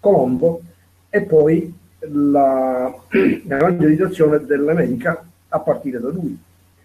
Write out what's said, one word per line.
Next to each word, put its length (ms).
Colombo 600
e 120
poi 520
la, 920
<clears throat> 80
l'evangelizzazione 1300
dell'America 840
a 100
partire 400
da 100
lui. 300